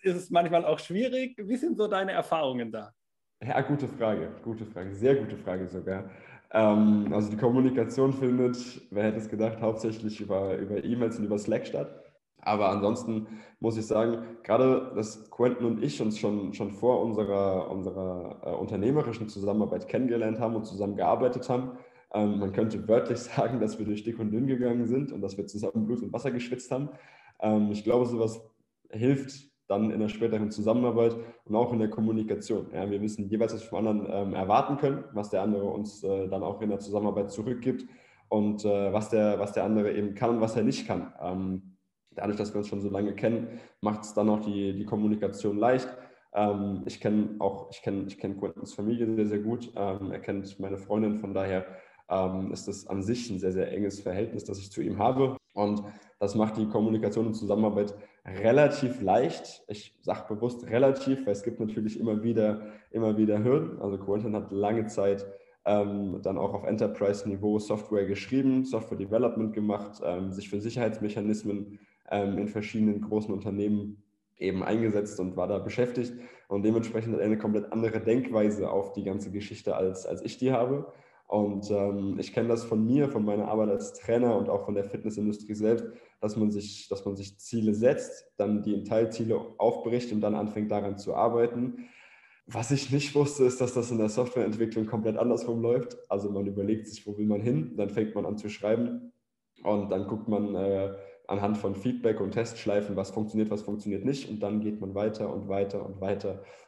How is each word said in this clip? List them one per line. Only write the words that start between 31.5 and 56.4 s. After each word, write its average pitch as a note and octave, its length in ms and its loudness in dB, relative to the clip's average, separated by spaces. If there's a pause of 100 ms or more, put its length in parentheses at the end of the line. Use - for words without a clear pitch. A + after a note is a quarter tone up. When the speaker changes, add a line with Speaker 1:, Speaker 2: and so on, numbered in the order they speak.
Speaker 2:
auch B2 160 4
in A#2 80 2
der G#2+ 100 2
Kommunikation. A2 840 -2
Ja, F#2+ 160 -4
wir G2+ 120 -2
wissen G#2+ 280 -4
jeweils, A2 240 2
was A2 80 -8
wir - 80 -16
vom G#2 180 0
anderen, G#2 240 0
ähm, G2 220 -2
erwarten A2 440 4
können, C#3+ 360 0
was G#2 160 -4
der F#2+ 120 0
andere G2+ 220 0
uns, G#2 400 -6
äh, F#2+ 240 0
dann F#2+ 160 -4
auch G2+ 180 -6
in G#2+ 80 0
der G2 100 -2
Zusammenarbeit G2+ 520 -2
zurückgibt B2 540 -4 (420)
und, G#2 380 2
äh, G2+ 260 2
was G#2+ 180 0
der, G#2 300 4
was G#2 140 -2
der F#2+ 100 0
andere G#2 300 2
eben G#2 200 -2
kann A#2+ 180 2
und A2+ 100 2
was A2 160 2
er G#2+ 60 4
nicht - 240 0
kann. F2+ 340 -4
Ähm, F#2+ 560 -4 (360)
dadurch, G2+ 240 -2
dass G#2 160 -4
wir G#2 60 -2
uns G2+ 80 -4
schon G2+ 140 -4
so G2 80 -2
lange G2 260 -2
kennen, - 440 -2 (200)
macht's G#2+ 340 -2
dann G#2+ 160 4
auch G#2+ 120 2
die, G2+ 320 -2
die G2 120 -6
Kommunikation G#2+ 720 0
leicht. B2+ 300 4 (460)
Ähm, G2+ 520 0
ich - 140 -10
kenn G#2+ 400 2
auch, G2 320 -2
ich - 100 -18
kenn, G2 260 -2
ich - 100 -12
kenn G2 200 -6
Quentins - 360 -8
Familie A2 420 0
sehr, G#2+ 120 2
sehr G#2 120 0
gut. A2+ 380 -4
Ähm, F#2+ 340 -2
er F#2 80 -8
kennt G2 400 -6
meine G2 180 -6
Freundin, G#2+ 380 0
von G2 180 -6
daher, F#2+ 320 0 (440)
ähm, F#2+ 420 0
ist - 160 -8
das - 200 -10
an G2 160 -4
sich A#2 260 -2
ein F#2+ 100 -4
sehr, F#2 140 0
sehr F2+ 180 0
enges G2 300 -4
Verhältnis, G2+ 420 -4
das G2 160 -8
ich - 120 -14
zu - 100 -6
ihm G2 180 -2
habe. C3 380 2 (160)
Und G#2 300 0 (360)
das G2+ 160 0
macht A2 220 2